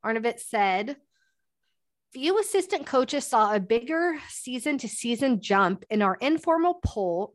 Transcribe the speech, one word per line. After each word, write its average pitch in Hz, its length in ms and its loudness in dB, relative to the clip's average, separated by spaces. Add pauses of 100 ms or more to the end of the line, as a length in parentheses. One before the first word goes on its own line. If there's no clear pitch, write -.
Arnovitz 226 360 -2
said, 208 560 0 (1160)
"Few 330 280 0
assistant 370 460 -2
coaches 262 380 0
saw 214 280 2
a 208 80 2
bigger 302 580 0 (100)
season-to-season 247 1120 -2
jump 196 480 2
in 214 140 2
our 190 140 2
informal 330 680 0
poll 180 500 -2